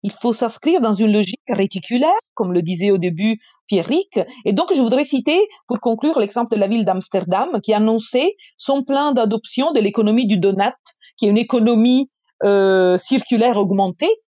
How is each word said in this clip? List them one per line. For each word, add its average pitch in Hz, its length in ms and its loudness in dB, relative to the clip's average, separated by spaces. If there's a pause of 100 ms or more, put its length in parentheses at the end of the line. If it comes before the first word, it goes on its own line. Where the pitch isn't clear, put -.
Il 202 100 -6
faut 240 220 -2
s'inscrire 269 480 -2
dans 220 100 0
une 214 180 2
logique 202 380 0
réticulaire, 240 640 -2 (220)
comme 185 180 -4
le 175 80 2
disait 180 300 -2
au 190 80 4
début 180 420 -2 (260)
Pierrick. 226 540 -2 (240)
Et - 80 0
donc, 330 220 0
je 269 60 2
voudrais 254 260 2
citer, 302 340 0 (260)
pour 247 140 -6
conclure, 254 400 0
l'exemple 233 340 -2
de 208 60 -2
la 196 80 0
ville 226 160 0
d'Amsterdam, 190 800 -2
qui 214 100 -2
a 208 60 2
annoncé 226 580 0 (220)
son 277 260 -2
plan 277 280 0
d'adoption 233 600 -2
de 254 80 2
l'économie 214 460 0
du 202 100 2
donut, 196 380 0 (420)
qui 233 100 -2
est 202 40 2
une 208 80 4
économie, 240 720 2 (360)
euh, 190 540 2
circulaire 240 580 0
augmentée 196 580 0 (140)